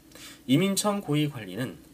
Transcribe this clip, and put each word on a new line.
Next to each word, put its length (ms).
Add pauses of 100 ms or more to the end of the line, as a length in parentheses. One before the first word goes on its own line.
(460)
이민청 560
고위 280
관리는 480 (160)